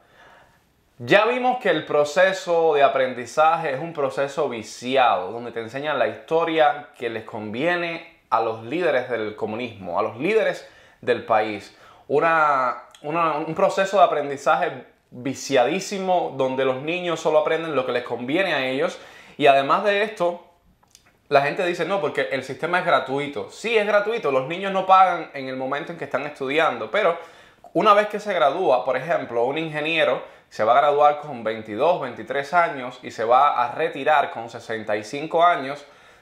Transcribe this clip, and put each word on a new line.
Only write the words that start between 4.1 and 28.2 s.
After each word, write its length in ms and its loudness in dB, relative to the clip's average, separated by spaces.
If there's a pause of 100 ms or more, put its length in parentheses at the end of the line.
viciado, 840 0
donde 220 -10
te 80 -8
enseñan 380 -4
la 100 2
historia 880 0
que 120 -4
les 140 -8
conviene 1080 -6
a 120 2
los 220 -4
líderes 460 0
del 280 -4
comunismo, 600 -6
a 40 2
los 160 -4
líderes 500 -2 (320)
del 240 -2
país. 540 -2 (320)
Una, 760 2 (180)
una, 360 -2
un 180 -6
proceso 440 2
de 40 8
aprendizaje 800 0 (260)
viciadísimo, 1300 0
donde 300 0
los 160 -2
niños 400 -4
solo 160 4
aprenden 360 0
lo 120 0
que 80 -2
les 100 -2
conviene 500 -2
a 120 -2
ellos. 340 -2 (380)
Y 100 6
además 380 4
de 180 2
esto, 400 -2 (840)
la 120 4
gente 240 -2
dice, 180 -2
"No, 160 -2
porque 320 -2
el 100 -2
sistema 380 -2
es 60 -4
gratuito". 640 0
Sí, 280 -4
es 80 0
gratuito. 460 0
Los 160 0
niños 240 -6
no 140 -2
pagan 480 4
en 160 -8
el 80 -8
momento 340 -6
en 60 -12
que 80 -10
están 200 -4
estudiando, 640 -2
pero 280 0 (560)
una 200 6
vez 140 4
que 140 -8